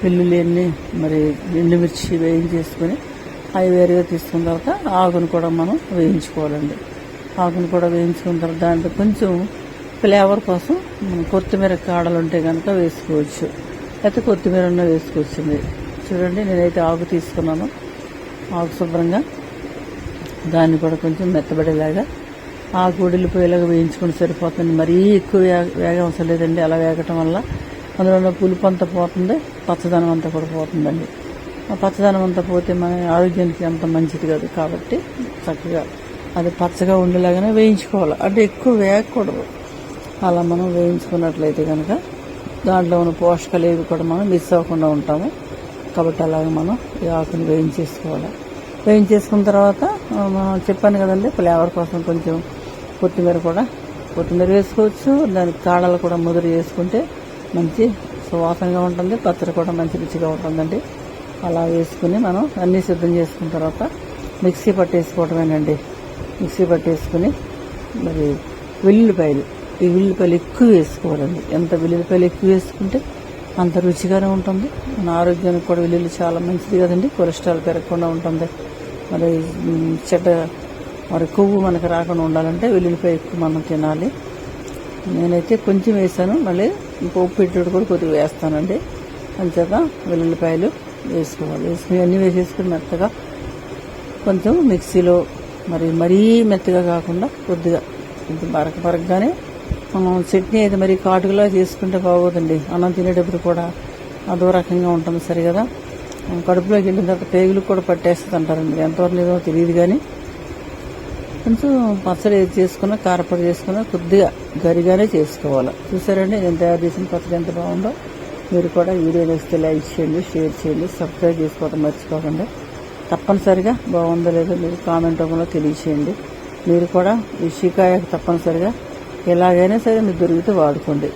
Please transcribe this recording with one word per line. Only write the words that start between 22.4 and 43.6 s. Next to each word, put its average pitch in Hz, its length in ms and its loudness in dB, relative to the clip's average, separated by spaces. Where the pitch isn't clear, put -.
ఆకు 180 280 2
ఉడిలిపోయేలాగా 175 600 2
వేయించుకుని 165 460 2
సరిపోతుంది. 165 640 0
మరీ 170 360 4
ఎక్కువ 190 320 4
వే-, 180 340 4
వేగం 175 280 0
అవసరం 170 240 -2
లేదండి. 165 340 2
అలా 160 140 2
వేగటం 165 440 0
వల్ల 165 240 0
అందులో 190 180 6
ఉన్న 185 120 4
పులుపు 185 380 0
అంతా 185 180 2
పోతుంది, 175 540 0
పచ్చదనం 170 400 2
అంతా 165 200 0
కూడా 160 160 -4
పోతుందండి. 160 600 -2
ఆ 202 40 -2
పచ్చదనం 196 480 2
అంతా 185 180 0
పోతే 180 320 0
మన 175 380 0
ఆరోగ్యానికి 175 540 2
అంత 165 200 -2
మంచిది 165 420 0
కాదు. 151 300 0
కాబట్టి 165 380 -4
చక్కగా 165 360 -4
అది 175 140 0
పచ్చగా 180 480 0
ఉండేలాగానే 180 540 2
వేయించుకోవాలి, 208 720 4
అంటే 196 220 4
ఎక్కువ 226 300 2
వేగకూడదు. 202 720 2
అలా 175 180 2
మనం 175 320 0
వేయించుకున్నట్లయితే 165 920 0
కనుక 160 340 -2
దాంట్లో 180 320 4
ఉన్న 170 120 2
పోషకాలు 170 540 0